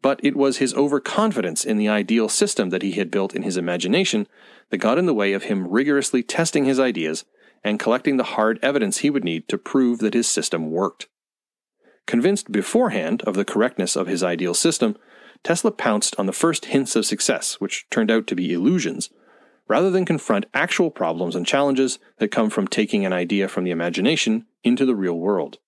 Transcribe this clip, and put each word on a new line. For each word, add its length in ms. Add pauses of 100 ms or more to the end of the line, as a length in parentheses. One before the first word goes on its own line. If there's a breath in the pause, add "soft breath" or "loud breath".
But 220
it 140
was 220
his 160
overconfidence 880
in 120
the 120
ideal 400
system 420
that 120
he 100
had 180
built 240
in 80
his 140
imagination 720 (420 soft breath)
that 80
got 200
in 80
the 80
way 180
of 120
him 220
rigorously 560
testing 440
his 120
ideas 460 (400 soft breath)
and 160
collecting 360
the 180
hard 280
evidence 360
he 120
would 140
need 240
to 100
prove 400
that 160
his 140
system 420
worked. 380 (1000 soft breath)
Convinced 460
beforehand 720
of 120
the 100
correctness 520
of 100
his 160
ideal 320
system, 420 (460 loud breath)
Tesla 300
pounced 440
on 100
the 60
first 340
hints 280
of 100
success, 560
which 300
turned 200
out 180
to 80
be 160
illusions, 580 (560 soft breath)
rather 240
than 140
confront 500
actual 380
problems 420
and 100
challenges 540 (200 soft breath)
that 120
come 200
from 180
taking 360
an 80
idea 360
from 160
the 80
imagination 720 (160)
into 240
the 100
real 220
world. 500